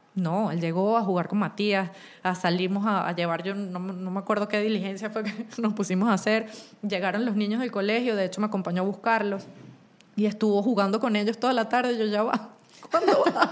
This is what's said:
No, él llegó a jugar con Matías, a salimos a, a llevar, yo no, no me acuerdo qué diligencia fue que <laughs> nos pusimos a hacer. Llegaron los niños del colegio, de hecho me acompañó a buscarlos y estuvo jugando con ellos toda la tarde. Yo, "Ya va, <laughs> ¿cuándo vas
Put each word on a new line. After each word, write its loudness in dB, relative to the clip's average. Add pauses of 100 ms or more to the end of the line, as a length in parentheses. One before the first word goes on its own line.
(140)
No, 0
él -2
llegó 2
a 0
jugar 0
con 0
Matías, 0 (340)
a 0
salimos 0
a, 0
a -2
llevar, -2
yo -4
no, -6
no -6
me -4
acuerdo 0
qué 0
diligencia -2
fue -4
que -6
<laughs> -16
nos 0
pusimos 0
a 6
hacer. 0 (340)
Llegaron 0
los 0
niños 0
del -4
colegio, 0
de 0
hecho -4
me 0
acompañó -2
a 0
buscarlos 0 (720)
y 2
estuvo 2
jugando 2
con 0
ellos 0
toda 2
la 0
tarde. 0
Yo, 0
"Ya 0
va, -2 (220)
<laughs> -20
¿cuándo 4
vas 4